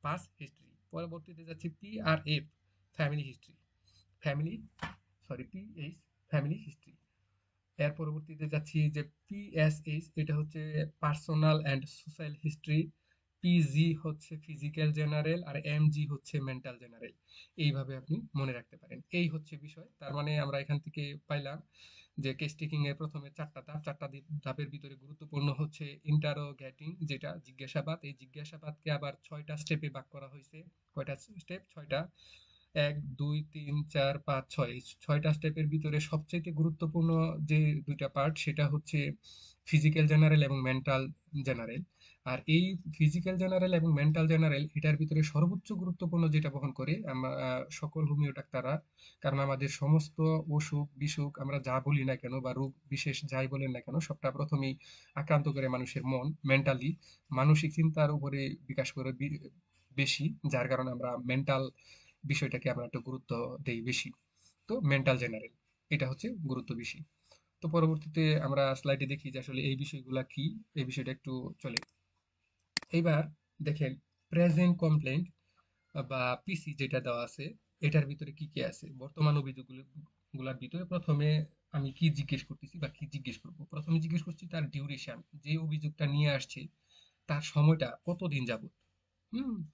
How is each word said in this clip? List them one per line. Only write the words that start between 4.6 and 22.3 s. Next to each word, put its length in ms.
সরি, 160
পিএইচ, 520
ফ্যামিলি 360
হিস্ট্রি। 280
এর 140
পরবর্তীতে 560
যাচ্ছি 420
যে 140
পিএসএইচ, 800
এটা 220
হচ্ছে 240
personal 640
and 160
social 520
history, 460
পিজি 520
হচ্ছে 440
ফিজিক্যাল 540
জেনারেল, 520
আর 120
এমজি 500
হচ্ছে 340
মেন্টাল 380
জেনারেল। 340
এইভাবে 400
আপনি 240
মনে 180
রাখতে 240
পারেন। 240
এই 160
হচ্ছে 300
বিষয়। 300
তার 140
মানে 260
আমরা 200
এখান 200
থেকে 380
পাইলাম 340
যে 140